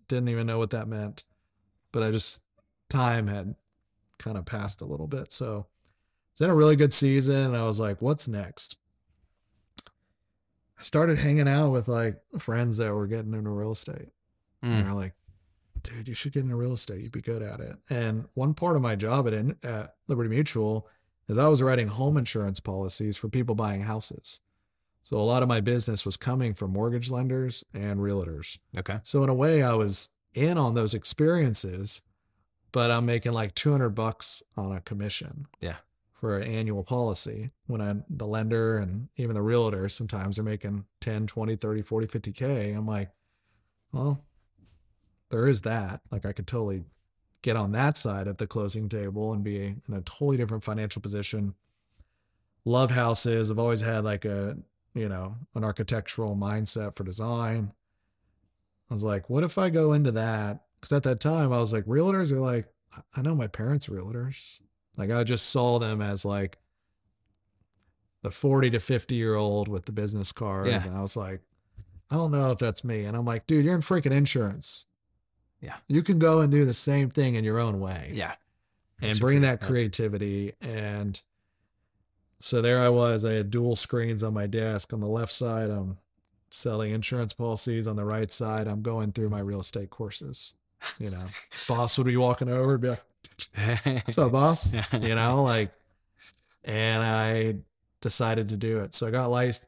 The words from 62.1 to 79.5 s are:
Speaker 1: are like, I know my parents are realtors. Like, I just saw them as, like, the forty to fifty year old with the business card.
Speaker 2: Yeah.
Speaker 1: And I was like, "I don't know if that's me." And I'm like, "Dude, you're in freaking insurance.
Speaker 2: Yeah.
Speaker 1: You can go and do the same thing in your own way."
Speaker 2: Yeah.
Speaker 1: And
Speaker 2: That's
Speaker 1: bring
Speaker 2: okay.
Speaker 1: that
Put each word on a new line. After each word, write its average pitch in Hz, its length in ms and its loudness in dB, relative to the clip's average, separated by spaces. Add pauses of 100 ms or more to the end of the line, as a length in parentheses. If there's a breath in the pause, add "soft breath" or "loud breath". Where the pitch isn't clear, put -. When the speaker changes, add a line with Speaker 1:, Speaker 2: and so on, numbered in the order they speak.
Speaker 1:
are 131 80 2
like, 123 320 -2 (420)
I 135 60 -4
know 156 140 0
my 123 120 0
parents 127 420 -2
are - 40 -10
realtors. 120 680 -10 (340)
Like, 98 140 -2
I 120 140 2
just 113 260 0
saw 123 280 4
them 110 220 0
as, 101 240 -2
like, 101 340 -2 (1600)
the 98 80 -6
forty 135 400 2
to 117 100 0
fifty 127 340 -2
year 113 200 2
old 104 340 0
with 95 180 -6
the 110 60 -8
business 104 400 -4
card. 98 360 -4
Speaker 2:
Yeah. 107 140 0
Speaker 1:
And 92 140 -6
I 98 60 -4
was 98 140 -4
like, 95 260 -8 (680)
"I 147 60 0
don't 165 160 0
know 139 180 2
if 117 80 0
that's 113 240 -2
me." 110 220 -2
And 107 120 -4
I'm 120 100 -2
like, 117 200 -4
"Dude, 151 180 6
you're 175 100 4
in 170 80 2
freaking 156 280 2
insurance. 131 760 0 (720)
Speaker 2:
Yeah. - 160 -12 (100)
Speaker 1:
You 147 160 4
can 175 160 2
go 160 220 6
and 147 100 6
do 147 140 6
the 123 100 2
same 139 360 2
thing 131 240 2
in 110 100 0
your 107 140 0
own 110 200 0
way." 92 360 -6
Speaker 2:
Yeah. 87 200 -6 (680)
Speaker 1:
And 110 100 -2
Speaker 2:
That's 107 100 2
Speaker 1:
bring 135 180 6
Speaker 2:
okay. 139 80 6
Speaker 1:
that 123 160 0